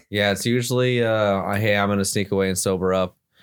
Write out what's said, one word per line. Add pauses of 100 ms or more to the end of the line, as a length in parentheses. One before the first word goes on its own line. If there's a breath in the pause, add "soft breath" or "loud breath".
(100)
Yeah,
it's
usually,
uh,
"Hey,
I'm
gonna
sneak
away
and
sober
up." (260 soft breath)